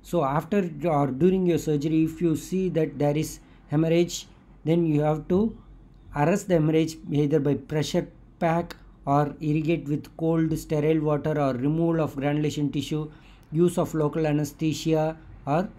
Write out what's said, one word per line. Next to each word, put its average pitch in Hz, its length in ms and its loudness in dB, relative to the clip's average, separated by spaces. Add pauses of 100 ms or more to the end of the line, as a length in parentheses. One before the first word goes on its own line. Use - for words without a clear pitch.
So 170 220 -2
after 165 460 0 (140)
or 143 240 2
during 180 380 2
your 165 120 2
surgery, 156 460 0
if 160 180 -4
you 165 140 2
see 185 340 -2
that 156 280 -2
there 147 180 2
is 156 240 -4 (280)
hemorrhage, 165 580 2 (380)
then 165 220 2
you 151 140 2
have 151 280 0
to 214 280 0 (600)
arrest 170 320 2
the 185 60 2
hemorrhage 160 420 2 (140)
either 147 300 2
by 139 140 0
pressure 151 540 -2 (300)
pack 170 380 -2 (300)
or 143 340 0
irrigate 151 480 -2
with 143 280 -6
cold 160 420 0
sterile 156 420 0
water 151 400 -2
or 139 120 0
removal 160 480 0
of 147 160 -2
granulation 147 560 -2
tissue, 151 380 -4 (420)
use 170 260 2
of 160 160 -2
local 156 320 0
anesthesia 156 920 0 (300)
or 165 220 0 (100)